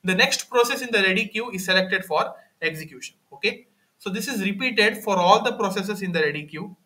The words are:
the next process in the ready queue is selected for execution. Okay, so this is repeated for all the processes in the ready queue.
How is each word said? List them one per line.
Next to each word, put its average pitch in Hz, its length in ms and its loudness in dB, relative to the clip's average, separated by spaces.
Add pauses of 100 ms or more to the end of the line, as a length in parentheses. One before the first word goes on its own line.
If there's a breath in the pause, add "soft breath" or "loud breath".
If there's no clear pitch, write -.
the 185 100 0
next - 360 0
process 254 320 2
in 240 100 -8
the 208 100 2
ready 190 240 2
queue 220 240 -6
is 190 140 -8
selected 185 400 2
for 165 280 -2 (300 loud breath)
execution. 156 540 -8 (160)
Okay, - 340 -6 (320)
so - 100 -10
this 202 200 -6
is 220 160 -4
repeated 214 540 2
for 202 180 0
all 185 260 6
the 233 100 0
processes 196 480 -2
in 185 120 -4
the 165 80 0
ready 147 240 0
queue. 170 420 -12